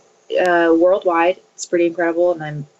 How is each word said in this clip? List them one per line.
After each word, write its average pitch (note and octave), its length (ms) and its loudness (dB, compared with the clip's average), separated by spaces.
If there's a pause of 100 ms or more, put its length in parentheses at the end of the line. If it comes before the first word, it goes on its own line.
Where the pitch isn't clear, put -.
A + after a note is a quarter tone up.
(320)
uh, E3+ 440 2
worldwide. F3+ 640 2 (140)
It's - 140 -14
pretty E3+ 180 0
incredible, E3+ 460 -2
and D#3+ 120 -8
I'm D3+ 240 -12 (120)